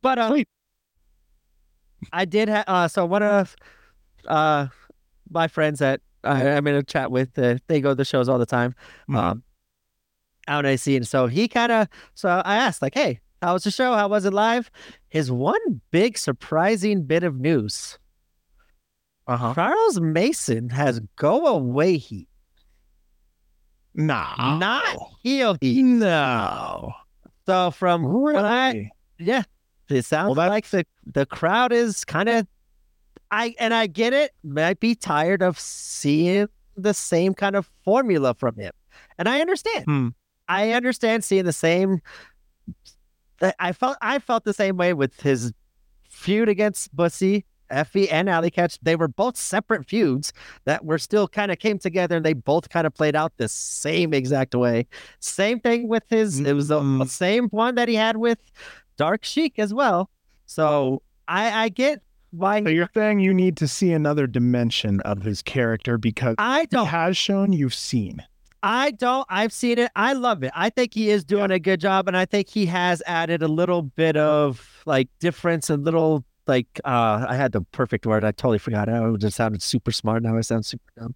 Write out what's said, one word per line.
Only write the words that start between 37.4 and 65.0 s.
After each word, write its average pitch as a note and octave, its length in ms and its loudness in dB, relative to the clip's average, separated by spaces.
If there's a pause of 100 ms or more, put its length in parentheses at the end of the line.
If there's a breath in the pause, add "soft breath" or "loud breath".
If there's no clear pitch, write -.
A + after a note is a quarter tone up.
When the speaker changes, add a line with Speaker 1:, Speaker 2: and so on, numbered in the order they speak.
Speaker 1:
of G3 160 -2 (140)
formula F#3 500 2
from A#2+ 220 -4
him. G2+ 160 -12 (460 soft breath)
And E3+ 100 0
I C4+ 120 0
understand. F#4 440 -2
Speaker 2:
Hmm. C#3 240 0 (400)
Speaker 1:
I G3+ 240 0
understand A#3 520 -2
seeing F#3+ 200 2
the E3+ 80 0
same, F3+ 480 2 (1400 loud breath)
I, F#3 180 2
I F3+ 140 -2
felt, C4 300 -2
I B3 160 -2
felt A3+ 260 -2
the G#3 80 -2
same G3 240 0
way F3+ 160 2
with C#3 280 -2
his B2 320 0 (580)
feud G#3+ 380 0
against G#3 460 -2
Bussy, F#3+ 520 0 (240)
Effie, D#3 400 0
and E3+ 180 0
Alley E3+ 220 0
Catch. F3 320 -2
They E3 140 2
were D#3+ 120 0
both A3+ 280 -2
separate G3 520 -4
feuds D3 440 0 (320 loud breath)
that D3+ 200 -2
were D#3 140 -2
still G#3 280 0
kinda G3+ 300 -4
came G#3+ 220 -2
together, F3 380 -2
and D#3+ 100 -2
they D#3 80 2
both C#3+ 340 -2
kinda D#3+ 220 0
played D3+ 260 0
out D#3 220 -2
the A2+ 100 -2
same D#3+ 640 -2
exact C3 420 0
way. A#2+ 320 2 (340 loud breath)
Same A3+ 400 -2
thing A#3+ 280 0
with A3+ 220 0
his, G#3+ 300 2
it C#3+ 120 2
was C#3+ 160 0
the D3+ 120 2
Speaker 2:
Mm-hmm. C3+ 240 2
Speaker 1:
same G3+ 440 0
one A#3 280 0
that A#3+ 120 0
he A#3 60 2
had A3 240 0
with A#3 200 0 (600 loud breath)
Dark E3+ 260 0
Sheik - 340 -2
as G#3 140 -2
well. G#3+ 380 0 (360)
So C#3+ 560 0 (260)
I, G#3+ 360 0
I A3+ 60 0
get C4 320 0 (300)
why G3 300 0
Speaker 2:
So G3+ 60 0
you're E3+ 260 2
saying G#3+ 260 2
you F#3+ 120 4
need F#3 260 4
to D3+ 100 0
see F3+ 240 0
another D3 340 2
dimension A#2+ 760 2